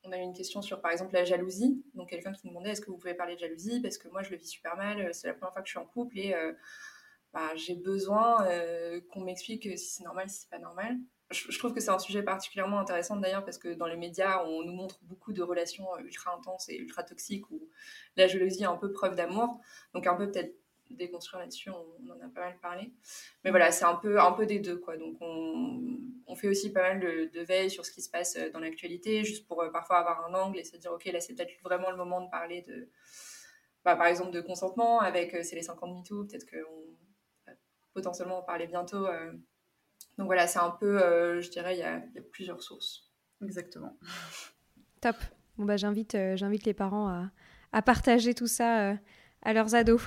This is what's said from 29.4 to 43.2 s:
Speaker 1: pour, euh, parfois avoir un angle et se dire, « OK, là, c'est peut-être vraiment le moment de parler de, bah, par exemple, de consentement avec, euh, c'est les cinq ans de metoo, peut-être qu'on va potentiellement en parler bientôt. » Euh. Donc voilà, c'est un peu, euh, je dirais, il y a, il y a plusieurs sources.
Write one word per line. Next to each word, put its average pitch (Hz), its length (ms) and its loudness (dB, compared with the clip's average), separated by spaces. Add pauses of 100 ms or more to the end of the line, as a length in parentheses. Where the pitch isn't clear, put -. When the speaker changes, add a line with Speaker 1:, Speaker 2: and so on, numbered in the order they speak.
Speaker 1:
pour, 170 160 -2
euh, 165 80 -2
parfois 190 260 2
avoir 170 300 2
un 175 80 -6
angle 190 240 0
et - 40 -10
se - 140 -16
dire, « 175 160 -10
OK, 170 120 -10
là, 175 160 -2
c'est 247 120 -10
peut-être - 300 -8
vraiment 180 260 0
le 185 80 -6
moment 180 240 -2
de 180 80 -10
parler 175 320 -6
de, - 260 -14 (960)
bah, 175 120 8
par 170 100 4
exemple, 180 240 4
de 170 120 -4
consentement 196 580 2
avec, 180 340 2
euh, 170 80 -4
c'est 170 140 -8
les 165 80 -6
cinq 170 180 -12
ans 175 60 -8
de 180 100 -10
metoo, 202 280 -8
peut-être 202 220 -14
qu'on 160 360 -14 (640)
va - 60 -20 (420)
potentiellement 185 420 -4
en 180 60 -6
parler 170 240 -4
bientôt. » 180 400 -2
Euh. 165 240 -4 (840)
Donc 196 100 -2
voilà, 180 200 8
c'est 180 120 2
un 170 100 4
peu, 202 340 4
euh, 170 380 6
je 170 80 -8
dirais, 175 260 -2
il 175 40 -4
y - 40 -4
a, - 140 -2
il - 180 -12
y - 40 -12
a - 20 -14
plusieurs - 420 -12
sources. - 480 -12 (320)